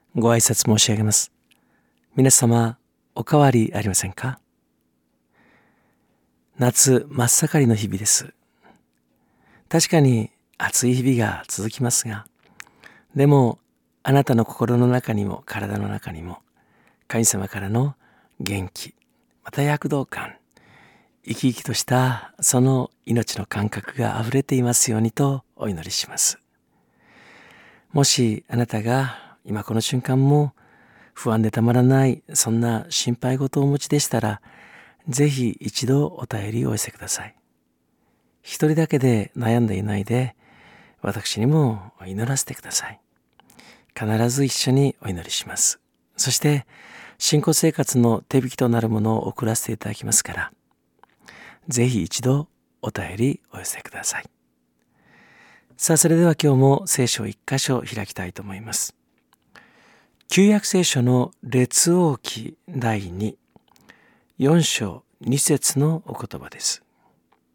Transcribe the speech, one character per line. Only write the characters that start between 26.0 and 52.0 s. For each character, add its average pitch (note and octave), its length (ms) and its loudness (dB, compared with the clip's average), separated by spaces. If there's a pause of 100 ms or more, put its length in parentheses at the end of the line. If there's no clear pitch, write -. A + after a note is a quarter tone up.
ま - 100 -12
す。 - 220 -2 (1500)
も C#3+ 120 2
し A#2 440 0
あ - 80 -8
な A#2+ 100 0
た A2 160 -4
が B2 640 -4
今 G#2 200 -6
こ - 100 -6
の A2 80 0
瞬 B2+ 200 -2
間 C3+ 280 2
も D3 240 2 (600)
不 A#2 200 -4
安 A2+ 80 2
で G#2+ 100 2
た A2+ 100 -2
ま A#2 120 4
ら B2 100 4
な C3+ 240 4
い、 - 160 -2 (100)
そ - 160 -2
ん A#2 120 0
な A#2 280 -2
心 - 300 -4
配 C3 180 -2
事 C3+ 220 -2
を C#3 40 2
お C#3 40 2
持 C#3+ 120 0
ち - 100 -8
で D3 100 2
し - 80 -2
た A#2 140 -2
ら、 G#2+ 200 -4 (680)
ぜ C#3+ 200 2
ひ B2+ 300 -2
一 - 280 -6
度 C#3 180 2
お - 200 -10
便 G#2 260 -6
り A#2+ 140 -2
を B2+ 40 -2
お - 40 -2
寄 G#2+ 40 -2
せ - 140 -8
く - 60 -20
だ - 100 -14
さ - 180 -8
い。 - 100 -20 (1040)
一 - 260 -2
人 D3+ 80 2
だ D#3+ 120 2
け D3 120 0
で A#2+ 360 2
悩 A#2 240 0
ん A#2+ 80 2
で G2+ 100 -2
い G2 60 -4
な G#2 140 -2
い G2 60 -2
で、 A#2+ 320 -2 (640)
私 - 380 -6
に A2 60 0
も B2 480 0 (120)
祈 G#2 240 -6
ら C3+ 80 -2
せ - 80 -4
て C3 80 -14
く - 80 -16
だ - 100 -14
さ - 180 -6
い。 G#2 120 -20 (960)
必 A2 320 0
ず C#3 160 0
一 B2+ 80 -2
緒 - 180 -2
に C3+ 300 2
お G#2 80 -8
祈 F2 140 -8
り - 80 -14
し - 160 -6
ま - 100 -10
す。 - 220 -2 (380)
そ - 120 -2
し B2 100 0
て、 D3 280 0 (500)
信 - 240 0
仰 E3 100 2
生 D#3+ 200 2
活 - 260 -2
の A#2 320 4
手 C#3 80 2
引 B2+ 120 2
き - 60 -12
と B2 140 0
な A#2 100 2
る A2+ 100 0
も A2 120 0
の A2 140 2
を - 120 -2
送 - 180 -6
ら A2 100 0
せ - 100 -4
て A#2 80 -6
い G#2+ 40 -6
た - 120 -10
だ G#2+ 60 -8
き - 100 -14
ま G#2+ 60 -4
す - 120 2
か - 100 -12
ら、 - 180 -8 (1160)
ぜ A#2+ 220 2
ひ A2 140 0